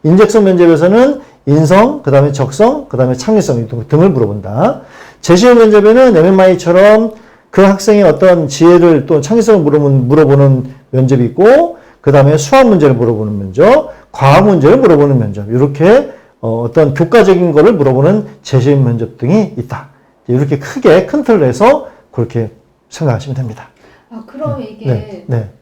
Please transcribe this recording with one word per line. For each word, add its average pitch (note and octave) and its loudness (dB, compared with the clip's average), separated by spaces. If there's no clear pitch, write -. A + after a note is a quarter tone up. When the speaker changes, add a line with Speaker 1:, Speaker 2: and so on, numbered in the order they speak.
Speaker 1:
인적성 G#3 2
면접에서는 F#3 2
인성, F#3 0
그다음에 C#3 0
적성, A3 -4
그다음에 B2+ -4
창의성 C3 -4
등을 E3 2
물어본다. A2+ -4
재심 A#3 4
면접에는 A3 4
엠엠아이처럼 F#3+ 2
그 - 0
학생의 G3 2
어떤 F3 2
지혜를 E3+ 2
또 D#3 -2
창의성을 G#3+ 0
물어보는, C#3+ 0
물어보는 C#3 0
면접이 C3 0
있고, B3+ 0
그다음에 C#3+ 2
수학 C4+ 2
문제를 D3 2
물어보는 A2 -4
면접, C#3+ 0
과학 D3 2
문제를 F#3 2
물어보는 D3 2
면접, G#2 -8
요렇게, C#3+ 0
어, A2+ -6
어떤 C#3 -2
교과적인 F3+ 0
거를 D#3 2
물어보는 D3+ 0
재심 C3+ 0
면접 A#2 -6
등이 F#3+ -2
있다. - -14
이렇게 C#3 -2
크게 F#3 0
큰 D4 -6
틀로 G3+ 0
해서 G3+ 0
그렇게 A2+ -6
생각하시면 C3+ -6
됩니다. A#2 -12
Speaker 2:
아, A3+ -20
그럼 C#4+ -10
Speaker 1:
네. A3+ -12
Speaker 2:
이게 G#3+ -20
Speaker 1:
네. C3+ -8
네. A2+ -8